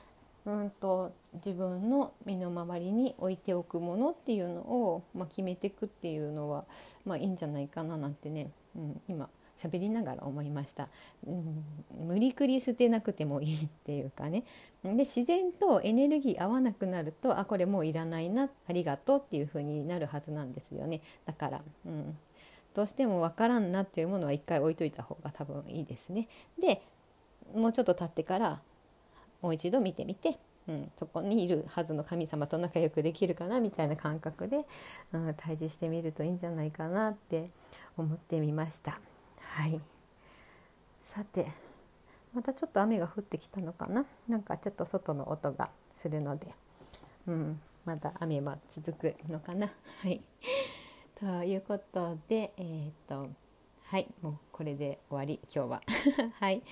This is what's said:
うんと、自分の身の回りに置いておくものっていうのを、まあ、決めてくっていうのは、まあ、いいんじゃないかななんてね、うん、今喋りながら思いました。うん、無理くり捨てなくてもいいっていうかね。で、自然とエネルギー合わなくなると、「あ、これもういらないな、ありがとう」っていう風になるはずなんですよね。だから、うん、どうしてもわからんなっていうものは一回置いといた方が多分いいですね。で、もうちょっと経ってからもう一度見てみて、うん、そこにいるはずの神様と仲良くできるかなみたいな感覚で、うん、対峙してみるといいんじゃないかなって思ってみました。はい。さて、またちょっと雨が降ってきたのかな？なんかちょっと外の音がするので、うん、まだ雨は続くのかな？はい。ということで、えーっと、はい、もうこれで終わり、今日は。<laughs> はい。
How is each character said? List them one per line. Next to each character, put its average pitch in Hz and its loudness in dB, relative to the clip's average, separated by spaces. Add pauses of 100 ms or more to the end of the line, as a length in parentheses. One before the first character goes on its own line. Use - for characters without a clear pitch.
(460)
う 208 -4
ん 208 -2
と、 185 0 (200)
自 185 -6
分 180 0
の 269 4 (140)
身 196 -2
の 180 -2 (140)
回 175 -4
り 180 -2
に 240 2
置 185 0
い 185 -2
て 185 0
お 175 2
く 170 -4
も 175 -2
の 269 4
っ - -2
て 262 -2
い 202 2
う 175 -2
の 175 -6
を、 196 0 (100)
ま 180 -4
あ、 170 -6
決 - -6
め 185 0
て 202 -2
く - -6
っ 214 -6
て 175 -6
い 156 -2
う 151 -2
の 147 -4
は、 143 -4 (400)
ま - -2
あ、 - -2
い - -2
い 196 2
ん 185 0
じ 165 -4
ゃ - -2
な 147 -2
い 143 -4
か 165 -6
な 160 -4
な 147 -2
ん 147 -4
て 147 -10
ね、 151 -4 (240)
う 170 -8
ん、 151 -6
今 160 -4 (280)
喋 175 -2
り 196 0
な 226 0
が 127 -4
ら - -10
思 143 -4
い 147 -4
ま 139 -4
し - -14
た。 - -8 (360)
う - -6
ん、 160 -4 (340)
無 170 0
理 247 6
く 285 2
り 262 6
捨 254 0
て 240 8
な 226 6
く 190 -2
て - 0
も 143 0
い 151 0
い 156 0
っ - -2 (180)
て 147 -2
い 139 0
う 135 -4
か 143 -6
ね。 190 0 (400)
で、 185 0
自 247 4
然 349 4
と 339 6
エ 214 4
ネ 269 8
ル 294 6
ギ 269 2
ー - 0
合 190 2
わ 247 4
な 247 4
く 196 -2
な 180 0
る 156 -4
と、 - 2
「あ、 196 0
こ 214 0
れ 185 4
も 196 4
う 156 2
い 160 2
ら 165 0
な 165 -2
い 170 0
な、 262 4 (180)
あ 175 -2
り 175 2
が 143 0
と 277 4
う」 - 6
っ - -
て - -2
い 143 2
う 147 -2
風 147 -4
に 147 -2
な 175 -2
る 151 -2
は 147 -4
ず 151 -8
な 151 -4
ん 127 -8
で - -10
す - -16
よ 143 -4
ね。 160 -4 (240)
だ 160 -6
か 151 -4
ら、 135 -6 (220)
う 170 -10
ん、 151 -6 (560)
ど 202 2
う 208 4
し - -6
て 262 2
も 185 4
わ 165 2
か 226 2
ら 240 6
ん 190 2
な 196 2
っ - 0
て - -2
い - 4
う 165 0
も 196 0
の 175 0
は 143 2
一 151 0
回 160 2
置 156 6
い 156 0
と 170 0
い 151 0
た 131 -12
方 - -10
が 143 -6
多 147 -8
分 143 -8
い - -6
い 139 -4
で 120 -10
す - -16
ね。 214 -2 (320)
で、 339 4 (720)
も 226 6
う 226 4
ち 226 2
ょ 247 6
っ - 4
と 175 6
経 175 -2
っ 165 -2
て 160 -2
か 185 2
ら 160 2 (800)
も 175 0
う 160 4
一 160 0
度 254 4
見 185 2
て - -4
み 196 -4
て、 - 0 (280)
う - -4
ん、 143 -4
そ - -6
こ 170 -4
に 202 4
い 175 2
る 156 2
は 170 -2
ず 160 -2
の 156 0
神 170 -2
様 151 -2
と 160 0
仲 170 0
良 160 6
く 156 0
で 165 4
き 180 2
る 175 2
か 170 -6
な 226 2
み 226 4
た 170 0
い 147 4
な 151 0
感 156 -2
覚 160 -6
で、 285 0 (460)
う 170 -2
ん、 165 0
対 160 -4
峙 175 -2
し 156 -6
て 165 -2
み 165 0
る 160 -2
と 156 -2
い 156 2
い 170 2
ん 180 0
じ 175 -4
ゃ 170 -2
な 160 0
い 156 0
か 160 -6
な 208 2
っ 208 -4
て 165 -4 (480)
思 160 0
っ - -6
て - -2
み 151 2
ま 156 0
し - -10
た。 - -8 (380)
は - -2
い。 160 0 (1200)
さ - -8
て、 - 0 (880)
ま 240 -2
た 269 -2
ち 269 -2
ょ 311 -4
っ - -20
と 196 6
雨 226 6
が 170 2
降 - -6
っ 196 -6
て - -6
き - -8
た 196 -8
の 170 -4
か - -6
な？ 240 2 (240)
な 233 2
ん 208 0
か - -4
ち - -4
ょ - -10
っ - -14
と 170 -2
外 175 -2
の 139 -4
音 151 0
が - -2 (240)
す - -6
る 151 0
の 143 -2
で、 - -8 (800)
う 175 0
ん、 156 -2 (260)
ま 165 -4
だ 151 -6
雨 156 0
は 143 -4 (120)
続 160 -6
く 156 0 (140)
の 156 -4
か 175 -10
な？ 202 -2 (320)
は 190 -2
い。 180 -2 (1000)
と 180 -2
い 190 0
う 190 -2
こ 202 -4
と 170 -4 (120)
で、 220 0
え - -10
ー 160 -6
っ - -12 (160)
と、 139 -6 (560)
は 190 -2
い、 190 -2 (160)
も 151 -4
う - -4 (180)
こ - -10
れ 151 -4
で 143 -4 (120)
終 143 -4
わ 135 -2
り、 151 -4 (140)
今 139 0
日 120 -4
は。 123 -4 (280)
<laughs> 233 0
は - 4
い。 269 0